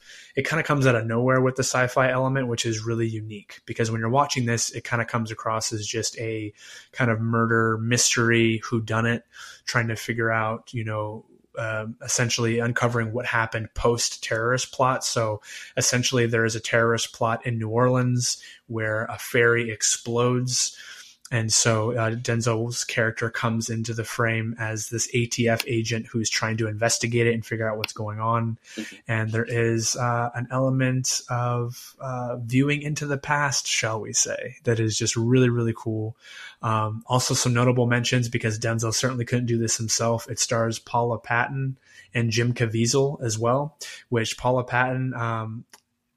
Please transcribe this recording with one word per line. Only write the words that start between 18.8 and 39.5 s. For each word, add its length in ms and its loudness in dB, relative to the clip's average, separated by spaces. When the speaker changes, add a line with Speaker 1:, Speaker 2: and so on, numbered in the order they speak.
Speaker 1:
a 120 -10
ferry 520 2
explodes. 1080 0
And 220 0
so, 380 4
uh, 220 0
Denzel's 720 -2
character 440 0
comes 400 -2
into 240 -4
the 100 -4
frame 560 -2
as 300 -6
this 240 -4
A 140 2
T 200 0
F 200 2
agent 400 -2
who's 240 -2
trying 260 -2
to 120 0
investigate 580 0
it 80 4
and 100 -4
figure 260 -4
out 60 -4
what's 160 -6
going 260 -8
on. 380 0
Speaker 2:
Mm-hmm. 200 -10
Speaker 1:
And 220 0
there 140 0
is, 500 0
uh, 400 0
an 160 -6
element 800 0
of, 720 -4
uh, 380 -6
viewing 420 2
into 260 -4
the 120 -2
past, 480 0
shall 340 0
we 140 -10
say, 500 -2
that 160 2
is 160 2
just 200 0
really, 340 6
really 260 0
cool. 400 -6
Um, 440 0
also 280 2
some 180 2
notable 340 4
mentions 440 2
because 280 -2
Denzel 360 -2
certainly 320 -2
couldn't 260 0